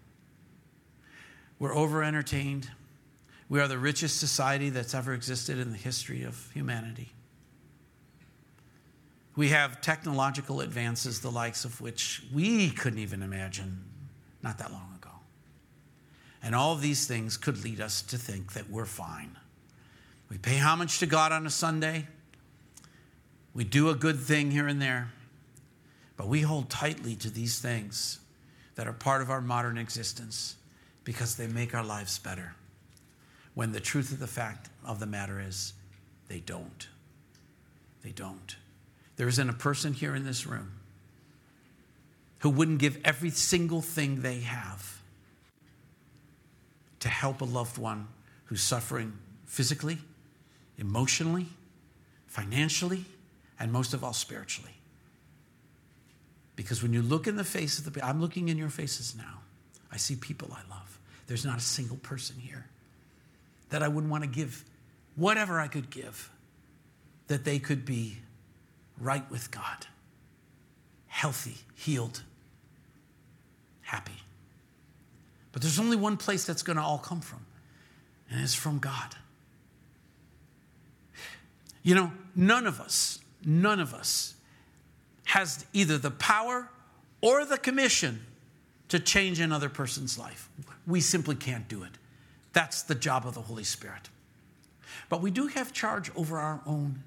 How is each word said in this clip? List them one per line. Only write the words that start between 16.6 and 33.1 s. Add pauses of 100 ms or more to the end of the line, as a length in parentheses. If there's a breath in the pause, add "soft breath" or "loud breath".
of
these
things
could
lead
us
to
think
that
we're
fine. (920 loud breath)
We
pay
homage
to
God
on
a
Sunday. (1500 loud breath)
We
do
a
good
thing
here
and
there. (1040 soft breath)
But
we
hold
tightly
to
these
things (560 soft breath)
that
are
part
of
our
modern
existence (480 soft breath)
because
they
make
our
lives
better. (960 soft breath)